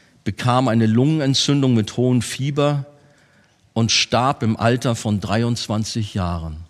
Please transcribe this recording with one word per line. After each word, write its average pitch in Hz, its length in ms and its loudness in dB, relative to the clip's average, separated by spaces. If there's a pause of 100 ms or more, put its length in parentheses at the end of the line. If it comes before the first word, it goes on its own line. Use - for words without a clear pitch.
(240)
bekam 123 460 0
eine 113 160 4
Lungenentzündung 135 880 2
mit 107 220 0
hohem 123 240 2
Fieber 143 640 -2 (880)
und 113 180 2
starb 127 500 0
im 110 160 0
Alter 120 380 0
von 107 240 -2
dreiundzwanzig 110 920 -4
Jahren. 85 440 -4 (120)